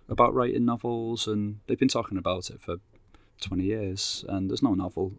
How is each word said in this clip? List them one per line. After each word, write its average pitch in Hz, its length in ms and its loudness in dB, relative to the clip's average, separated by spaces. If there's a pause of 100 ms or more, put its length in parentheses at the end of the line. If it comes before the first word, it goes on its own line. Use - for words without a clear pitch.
about 120 240 6
writing 123 320 2
novels, 117 600 -2
and 104 400 -2
they've - 140 0
been 131 80 6
talking 107 280 -2
about 90 320 -2
it - 120 -16
for 87 160 -6 (640)
twenty 92 240 -2
years, 98 640 -2
and 95 200 -2
there's 113 140 0
no 117 120 4
novel. 92 440 -2